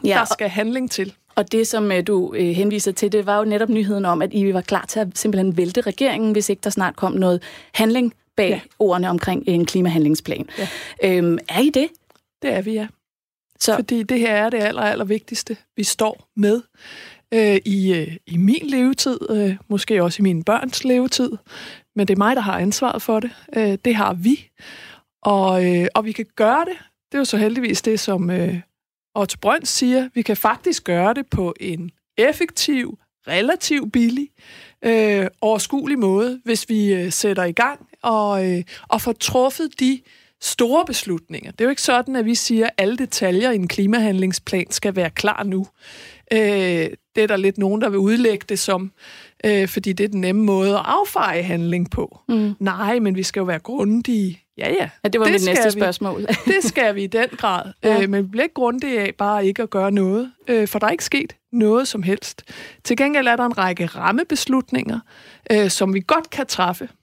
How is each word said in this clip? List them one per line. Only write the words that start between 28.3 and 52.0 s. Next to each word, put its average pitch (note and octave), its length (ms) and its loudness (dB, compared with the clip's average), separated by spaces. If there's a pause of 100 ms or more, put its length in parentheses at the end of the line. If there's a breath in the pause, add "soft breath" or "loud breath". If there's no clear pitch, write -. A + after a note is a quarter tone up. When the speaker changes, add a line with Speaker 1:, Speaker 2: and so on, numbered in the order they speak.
Speaker 2:
øh, F3 240 0 (600)
Otto G3+ 260 -2
Brøns C4+ 280 0
siger. B3+ 460 2
Vi A#3 80 0
kan G#3+ 140 0
faktisk - 480 0
gøre F3+ 300 2
det C4+ 120 -6
på F3 340 -2
en E3+ 300 -8 (280)
effektiv, D4 800 0 (300)
relativt C4 640 -2
billig, B3+ 360 0 (560 loud breath)
øh, G#3+ 420 2 (140)
overskuelig C4+ 580 0
måde, A3+ 460 2
hvis A#3 240 -2
vi, G#3 260 2
øh, F3+ 180 -4
sætter F#3+ 320 0
i F3 80 -2
gang B3+ 340 -2 (160)
og, G#3 460 0
øh, F3+ 140 0 (260 loud breath)
og A3 120 0
får A#3+ 120 -2
truffet C4 680 -2
de C4 200 2 (420 soft breath)
store A#3+ 440 2
beslutninger. - 640 -6
Det - 100 -8
er A3 40 2
jo B3+ 60 2
ikke C#4 120 -4
sådan, B3+ 340 0
at A#3+ 80 0
vi A3+ 100 2
siger, A3+ 320 0
at - 120 -4
alle G3+ 180 2
detaljer A3+ 540 0
i A#3+ 40 0
en F#3 140 0
klimahandlingsplan G3 1040 0
skal G3 260 -4
være F3 140 -2
klar G#3 320 -2
nu. F#3+ 240 -4 (680 loud breath)
Øh, A3 60 4 (760)
det A3 80 2
er G#3+ 40 4
der G#3 100 2
lidt G3 220 0
nogen, G3+ 220 0
der A#3+ 80 0
vil G3 100 0
udlægge A3 500 2
det G3 100 -2
som, F#3+ 340 -2 (540 loud breath)
øh, G3+ 220 2
fordi G3 240 -4
det F#3 120 -2
er G#3+ 40 -2
den G3+ 120 -2
nemme F#3 240 2
måde G3 300 2
at G3 100 0
affeje A#3 580 0
handling F3 480 -2
på. - 280 -6 (100)